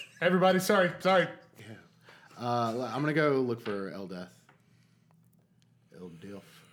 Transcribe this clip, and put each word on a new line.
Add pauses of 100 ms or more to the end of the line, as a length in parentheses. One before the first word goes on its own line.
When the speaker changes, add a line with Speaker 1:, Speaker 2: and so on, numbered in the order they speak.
(200)
Speaker 1:
Everybody,
sorry, (100)
sorry. (300)
Speaker 2:
Yeah. (760)
Uh,
l-,
I'm
gonna
go
look
for
Eldeth. (1700)
Eldeth. (320)